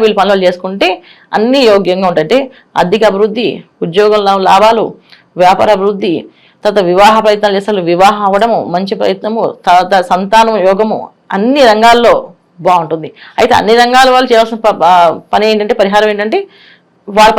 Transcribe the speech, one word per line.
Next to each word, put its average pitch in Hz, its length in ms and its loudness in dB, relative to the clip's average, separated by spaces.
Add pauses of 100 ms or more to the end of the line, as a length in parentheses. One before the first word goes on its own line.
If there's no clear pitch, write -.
వీళ్ళు 214 180 0
పనులు 196 260 0
చేసుకుంటే 190 420 -2 (500)
అన్నీ 254 320 0
యోగ్యంగా 190 400 0
ఉంటాయి. 160 180 -2
అంటే 240 100 0 (440)
ఆర్థిక 185 300 -2
అభివృద్ధి, 208 360 -2 (380)
ఉద్యోగంలో 202 480 0 (160)
లాభాలు, 214 360 2 (580)
వ్యాపార 208 340 2
అభివృద్ధి, 196 360 -4 (500)
తర్వాత 208 280 0
వివాహ 202 240 2 (100)
ప్రయత్నాలు 208 320 0
చేస్తే 196 360 -4
వివాహం 208 360 0
అవ్వడము, 202 300 0 (160)
మంచి 196 260 -6
ప్రయత్నము, 208 420 -4 (240)
తర్వాత 180 340 2 (100)
సంతానం 214 460 0 (100)
యోగము, 196 320 0 (380)
అన్ని 262 340 0
రంగాల్లో 226 440 4 (520)
బాగుంటుంది. 160 420 -2 (300)
అయితే 233 220 0
అన్ని 202 120 0 (100)
రంగాల 254 320 2
వాళ్ళు 254 180 0
చేయాల్సిన 226 320 0
ప-, 202 180 0
ప-, 175 320 4 (180)
పని 208 200 0
ఏంటంటే, 208 280 -2
పరిహారం 208 320 0
ఏంటంటే 220 260 -4 (680)
వాళ్ళ 214 320 2